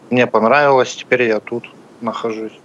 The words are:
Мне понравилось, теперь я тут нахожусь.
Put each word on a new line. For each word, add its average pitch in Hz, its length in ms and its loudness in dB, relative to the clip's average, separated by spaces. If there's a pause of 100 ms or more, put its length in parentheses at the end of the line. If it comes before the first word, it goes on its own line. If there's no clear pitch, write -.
Мне 123 180 2
понравилось, 127 680 2
теперь 123 280 -2
я 110 160 0
тут 117 260 -10 (360)
нахожусь. 110 520 -8 (120)